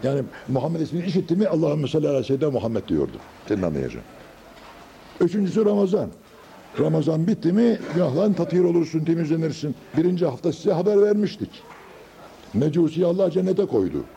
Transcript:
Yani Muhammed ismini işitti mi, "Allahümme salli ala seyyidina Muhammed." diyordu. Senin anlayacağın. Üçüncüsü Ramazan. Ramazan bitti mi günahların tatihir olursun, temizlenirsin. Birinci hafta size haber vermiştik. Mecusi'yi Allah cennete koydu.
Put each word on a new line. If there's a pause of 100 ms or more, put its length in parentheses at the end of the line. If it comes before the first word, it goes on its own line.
Yani (260)
Muhammed
ismini
işitti
mi,
"Allahümme
salli
ala
seyyidina
Muhammed."
diyordu. (300)
Senin
anlayacağın. (1160)
Üçüncüsü
Ramazan. (680)
Ramazan
bitti
mi (160)
günahların
tatihir
olursun,
temizlenirsin. (220)
Birinci
hafta
size
haber
vermiştik. (1040)
Mecusi'yi
Allah
cennete
koydu. (200)